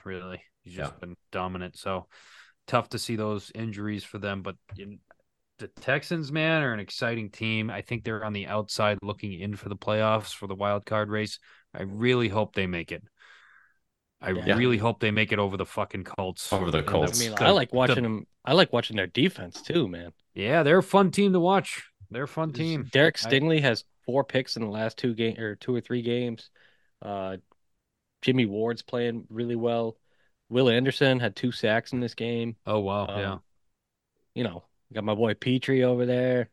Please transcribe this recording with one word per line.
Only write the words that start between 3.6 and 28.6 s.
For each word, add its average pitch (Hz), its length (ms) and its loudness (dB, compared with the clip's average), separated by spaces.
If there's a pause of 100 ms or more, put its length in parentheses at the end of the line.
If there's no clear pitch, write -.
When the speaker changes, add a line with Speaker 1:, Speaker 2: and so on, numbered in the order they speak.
Speaker 1:
for - 160 -12
them. 98 240 -4
But 92 140 -8 (200)
in, 98 220 -16 (600)
the 104 100 -12
Texans, 147 640 -4
man, 160 300 2
are 127 100 0
an 107 80 -2
exciting 113 500 -4
team. 110 400 -2
I 101 120 -8
think 117 220 -6
they're 110 200 -4
on 107 80 -4
the 98 140 -6
outside 104 560 0
looking 101 360 -6
in 101 180 -6
for 101 120 -12
the 101 80 -6
playoffs 110 580 0
for 101 120 -12
the 98 80 -8
wild 101 320 -2
card 107 240 -2
race. 107 280 -4 (360)
I - 80 -10
really 113 480 2
hope 104 240 0
they 95 120 0
make 85 260 -6
it. 82 100 -10 (1200)
I 95 80 -4
Speaker 3:
Yeah. 95 260 2
Speaker 1:
really 120 220 4
hope 117 220 0
they 107 100 2
make 107 220 2
it 104 60 2
over 98 200 0
the 92 80 -4
fucking 98 380 -6
Colts. - 480 -6
Speaker 2:
Over 95 180 0
the 78 80 2
Speaker 1:
And 76 80 -2
Speaker 2:
Colts. 78 340 2
Speaker 3:
I - 40 0
mean, 110 100 -4
Speaker 1:
the, - 100 0
Speaker 3:
I 160 60 8
like 160 200 4
Speaker 1:
the 123 60 -2
Speaker 3:
watching 127 280 4
them. 110 220 -4 (180)
I 135 100 2
like 180 180 6
watching 117 240 0
their 95 120 0
defense 120 520 -2
too, 160 280 0
man. 85 240 -12 (200)
Speaker 1:
Yeah, 135 300 2
they're 160 160 6
a 180 40 6
fun 190 280 4
team 202 240 4
to 175 60 4
watch. 185 500 0 (200)
They're 123 120 -6
a 143 60 -6
fun 160 220 -4
Speaker 3:
S-, 131 60 -10
Speaker 1:
team. 151 340 -4
Speaker 3:
Derek 156 320 4
Speaker 1:
I 113 60 -4
Speaker 3:
Stingley 151 320 4
has 127 240 2 (220)
four 131 180 2
picks - 320 -2
in 113 60 -4
the 110 80 -4
last 110 260 -4
two 123 180 0
game, 113 240 -2
or 107 180 -6
two - 180 -4
or 117 80 0
three 123 200 -4
games. 120 460 -2 (540)
Uh, 95 340 -6 (840)
Jimmy 127 240 4
Ward's 110 360 -2